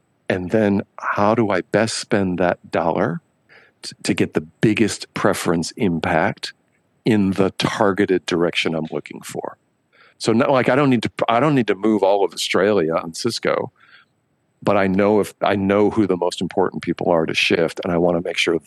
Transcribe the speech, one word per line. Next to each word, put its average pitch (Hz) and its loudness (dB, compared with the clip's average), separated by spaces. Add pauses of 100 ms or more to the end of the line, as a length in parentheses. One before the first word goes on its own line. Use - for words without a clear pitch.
(300)
and 90 -4
then 104 2 (160)
how 104 0
do 113 0
I 92 0
best 107 0
spend 95 -2
that 90 -2
dollar 92 -2 (640)
t-, - -16 (100)
to 107 -2
get 95 -2
the - 0
biggest 101 -2
preference 87 -2
impact 87 -2 (500)
in 104 2
the 95 0
targeted 95 0
direction 85 -2
I'm 78 -4
looking - -10
for? - -12 (600)
So - 0
not, 117 2
like, 131 2
I 127 4
don't 143 4
need 120 2
to, 101 -4 (160)
I 117 4
don't 147 2
need 120 2
to 101 0
move 101 2
all 98 2
of 87 -2
Australia 92 0
on 82 -4
Cisco, - -4 (920)
but 104 2
I 98 2
know 101 2
if, 92 -2
I 101 0
know 101 2
who 104 0
the 92 2
most 87 -4
important 92 -2
people 90 -4
are 82 2
to - -6
shift, - 0
and 95 -4
I 87 0
wanna 87 2
make 87 -6
sure 82 0